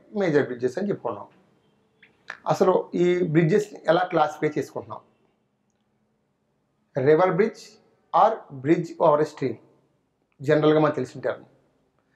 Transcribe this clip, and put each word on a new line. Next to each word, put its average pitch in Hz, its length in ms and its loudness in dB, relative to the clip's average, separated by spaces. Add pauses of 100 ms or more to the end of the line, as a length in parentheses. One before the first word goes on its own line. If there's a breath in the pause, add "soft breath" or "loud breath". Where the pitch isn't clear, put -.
(140)
major 151 320 0
bridges 123 320 -6
అని 202 120 -4
చెప్పుకున్నాం. 107 360 -10 (1200)
అసలు 185 280 2 (200)
ఈ 175 120 0 (180)
బ్రిడ్జెస్‌ని 165 600 0
ఎలా 170 180 2
classify 156 540 -2
చేసుకుంటున్నాం? 110 440 -10 (1900)
River 156 360 4
bridge 208 300 -2 (520)
or 190 160 4 (220)
bridge 151 460 0
over 151 220 4
a 151 60 0
stream, 127 280 -6 (840)
జనరల్గా 151 400 2
మనకు 147 180 0
తెలిసిన 127 220 -8
term. 120 240 -8 (720)